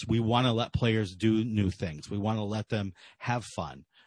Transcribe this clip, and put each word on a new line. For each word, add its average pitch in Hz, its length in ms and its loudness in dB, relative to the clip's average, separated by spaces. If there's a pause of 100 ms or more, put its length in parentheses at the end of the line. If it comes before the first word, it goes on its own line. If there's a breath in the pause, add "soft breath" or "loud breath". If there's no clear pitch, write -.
we 113 120 4
wanna 120 340 4
let 117 200 -2
players 110 420 2
do 110 280 4
new 107 260 2
things. 80 400 -6
We 104 80 -6
wanna 107 280 -2
let 104 240 -4
them 101 240 -2 (260 soft breath)
have 120 240 -2 (120)
fun, 69 300 -8 (220 soft breath)